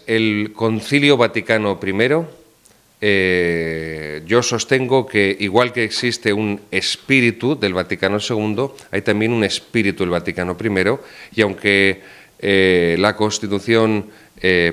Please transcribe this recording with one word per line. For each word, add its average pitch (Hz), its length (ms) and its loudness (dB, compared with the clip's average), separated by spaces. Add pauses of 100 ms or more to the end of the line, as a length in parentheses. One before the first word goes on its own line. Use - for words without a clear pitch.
el 107 480 0
Concilio 135 600 2
Vaticano 110 600 0
primero, 127 640 -2 (600)
eh, 82 1200 -2
yo 117 160 4
sostengo 127 640 0
que 101 320 0
igual 113 340 0
que 120 100 -2
existe 113 480 -2
un 104 380 -2
espíritu 123 880 0
del 98 140 0
Vaticano 95 460 -2
segundo, 107 580 -4 (140)
hay 98 100 -4
también 110 320 0
un 113 100 2
espíritu 98 600 -2
del 87 80 0
Vaticano 87 440 -4
primero, 101 480 -2 (320)
y 113 60 2
aunque, 98 600 2 (360)
eh, 92 600 2
la 104 160 2
Constitución, 107 920 0 (340)
eh, 90 340 2